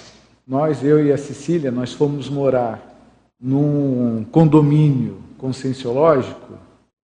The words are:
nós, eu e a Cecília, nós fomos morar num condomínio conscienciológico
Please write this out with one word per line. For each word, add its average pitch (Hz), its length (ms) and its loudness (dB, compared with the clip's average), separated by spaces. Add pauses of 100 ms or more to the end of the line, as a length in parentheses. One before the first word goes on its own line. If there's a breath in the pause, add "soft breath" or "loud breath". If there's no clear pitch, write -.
(460 loud breath)
nós, 135 380 -2
eu 151 220 4
e 143 80 2
a 135 40 0
Cecília, 143 540 -4
nós 123 220 -6
fomos 143 340 -2
morar 127 580 -2 (540)
num 131 840 -2
condomínio 147 1000 2 (140)
conscienciológico 127 1200 -2 (480)